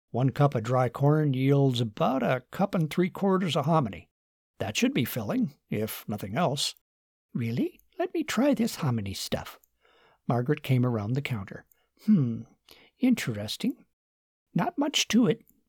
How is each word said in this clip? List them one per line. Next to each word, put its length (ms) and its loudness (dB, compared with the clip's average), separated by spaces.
One 180 2
cup 240 2
of 80 -2
dry 260 0
corn 460 2
yields 460 2
about 420 0
a 300 0
cup 240 -2
and 120 2
three 220 0
quarters 460 0
of 100 0
hominy. 420 0
That 180 -4
should 180 2
be 100 2
filling, 480 -2
if 380 -4
nothing 300 -6
else." 400 -2
"Really? 460 -2
Let 160 -4
me 80 -2
try 320 2
this 220 -2
hominy 380 -2
stuff." 440 -8
Margaret 360 0
came 240 2
around 280 -2
the 80 -2
counter. 420 -8
"Hmm, 380 2
interesting. 840 -2
Not 240 -2
much 300 0
to 180 4
it, 180 0